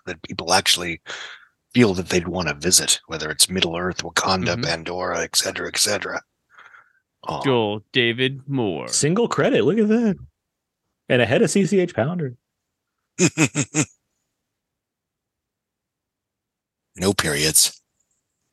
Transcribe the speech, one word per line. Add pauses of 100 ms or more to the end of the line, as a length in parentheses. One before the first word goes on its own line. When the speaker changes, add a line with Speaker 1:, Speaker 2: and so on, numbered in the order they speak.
Speaker 1:
that
people
actually (760)
feel
that
they'd
wanna
visit,
whether
it's
Middle
Earth,
Wakanda,
Speaker 2:
Mm-hmm.
Speaker 1:
Pandora,
et
cetera,
et
cetera. (1040)
Aw.
Speaker 2:
Joel (100)
David
Moore.
Speaker 3:
Single
credit.
Look
at
that. (920)
And
ahead
of
C
C
H
Pounder. (840)
Speaker 1:
<laughs> (3750)
No
periods. (720)